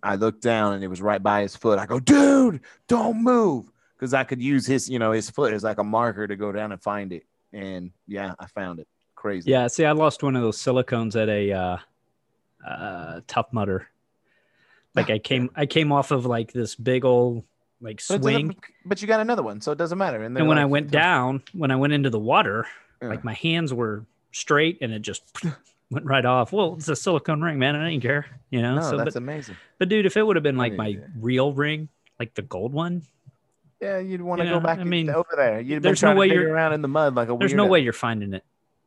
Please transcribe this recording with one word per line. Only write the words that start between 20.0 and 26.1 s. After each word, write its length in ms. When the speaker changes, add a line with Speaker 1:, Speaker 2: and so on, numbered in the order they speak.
Speaker 1:
And 80
Speaker 2:
And 100
Speaker 1:
they're 100
Speaker 2:
when 120
I 80
Speaker 1:
like, 60
Speaker 2:
went 160
Speaker 1:
"Just" 60
Speaker 2:
down, 500
when 180
I 60
went 160
into 160
the 100
water, 480
Speaker 1:
Yeah. 80
Speaker 2:
like, 140
my 100
hands 400
were 320
straight, 480
and 120
it 60
just 240
<laughs> 580
went 140
right 200